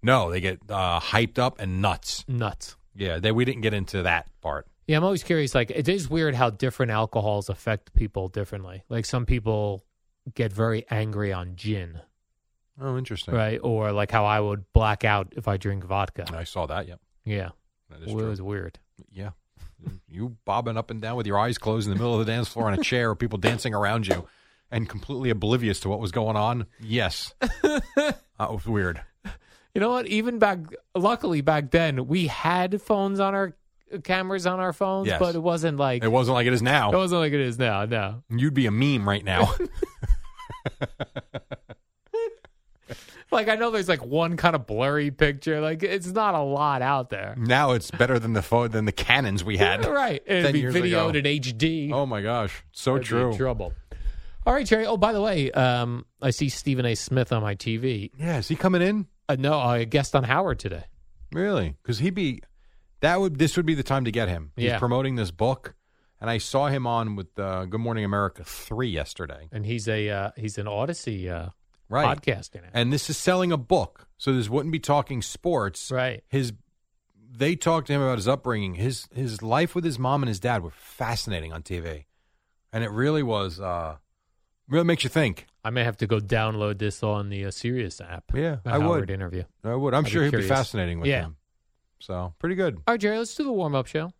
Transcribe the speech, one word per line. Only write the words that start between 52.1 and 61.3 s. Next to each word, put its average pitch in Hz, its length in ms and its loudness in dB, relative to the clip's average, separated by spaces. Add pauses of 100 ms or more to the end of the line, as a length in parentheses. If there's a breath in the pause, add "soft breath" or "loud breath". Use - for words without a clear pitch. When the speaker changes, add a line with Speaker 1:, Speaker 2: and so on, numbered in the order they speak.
Speaker 1:
gosh. 110 500 -2
So - 220 0
Speaker 2:
That'd 131 80 0
be - 60 -8
Speaker 1:
true. 120 280 2
Speaker 2:
trouble. 110 380 -2 (720 loud breath)
All 240 80 4
right, 277 100 0
Jerry. 220 220 2
Oh, 220 100 0
by 208 160 4
the 208 80 0
way, 170 320 2
um, 123 540 2 (160)
I 131 80 2
see 139 180 0
Stephen 127 380 0
A. 113 80 2
Smith 127 360 0
on 113 120 2
my 104 120 -2
T 113 220 -4
V. 113 420 -4
Speaker 1:
Yeah, 160 200 -2
is 107 100 -4
he 156 80 0
coming 185 240 4
in? 202 260 2 (220)
Speaker 2:
Uh, 139 100 2
no, 143 220 2 (120)
a 117 120 2
guest 135 320 2
on 131 80 6
Howard 147 340 2
today. 90 260 -6 (460)